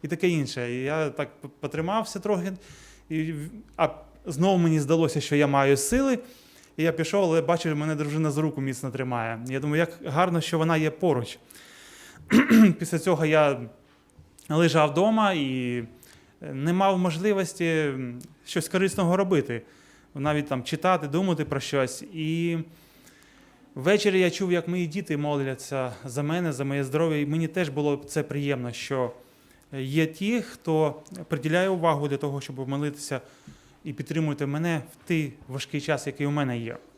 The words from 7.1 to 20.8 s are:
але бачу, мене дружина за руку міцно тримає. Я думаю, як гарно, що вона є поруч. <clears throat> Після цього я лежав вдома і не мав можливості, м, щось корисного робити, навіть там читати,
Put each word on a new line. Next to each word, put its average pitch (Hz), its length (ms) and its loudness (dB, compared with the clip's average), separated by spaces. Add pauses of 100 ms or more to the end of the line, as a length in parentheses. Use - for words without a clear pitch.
але 165 180 4
бачу, 165 340 0
мене 156 180 -2
дружина 151 360 0
за 143 100 0
руку 156 200 0
міцно 135 300 -4
тримає. 117 580 -4
Я 131 120 -4
думаю, 147 200 0
як 165 320 -4
гарно, 170 280 2
що 160 180 -2
вона 160 180 2
є 156 140 2
поруч. 135 480 -2 (920)
<clears throat> 226 480 8
Після 165 200 -2
цього 165 280 2
я 151 340 4 (880)
лежав 156 420 4
вдома 202 420 2
і 127 520 -2 (560)
не 143 320 -2
мав 196 260 4
можливості, 180 680 0
м, 135 560 -2 (260)
щось - 220 -4
корисного 185 480 2
робити, 165 460 0 (520)
навіть 147 340 -2
там 127 140 -4
читати, 160 460 0